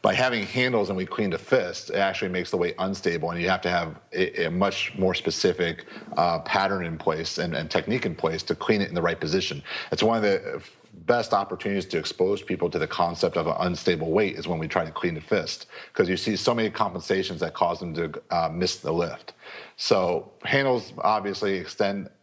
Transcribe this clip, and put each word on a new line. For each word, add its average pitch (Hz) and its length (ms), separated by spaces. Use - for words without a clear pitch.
By 95 120
having 120 320
handles 120 420
and 95 80
we 92 100
cleaned 98 280
a 82 40
fist, 92 520
it 104 60
actually 98 320
makes 90 220
the 101 60
weight 87 220
unstable, 87 520
and 85 100
you 85 80
have 92 140
to 90 80
have 82 260
a, 90 320
a 82 60
much 95 460
more 92 180
specific, 85 720
uh, 82 240
pattern 98 440
in 82 120
place 80 420
and, 82 180
and 78 120
technique 107 380
in 85 80
place 82 300
to 82 100
clean 107 280
it 90 60
in 85 60
the 85 80
right 85 160
position. 78 440
It's - 140
one 113 120
of 110 60
the - 400
best 120 260
opportunities 98 540
to 107 120
expose 95 420
people 87 300
to 85 80
the 78 80
concept 85 500
of 80 120
an - 100
unstable 82 540
weight 101 240
is 78 100
when 85 140
we 80 80
try 85 160
to 80 80
clean 85 220
the 78 60
fist, - 460
'cause 92 160
you 92 80
see 104 200
so 120 180
many 110 160
compensations 92 680
that 82 140
cause 85 260
them 85 140
to, 78 360
uh, 82 220
miss 90 240
the 76 160
lift. 85 400
So 90 540
handles 131 540
obviously 101 580
extend 98 540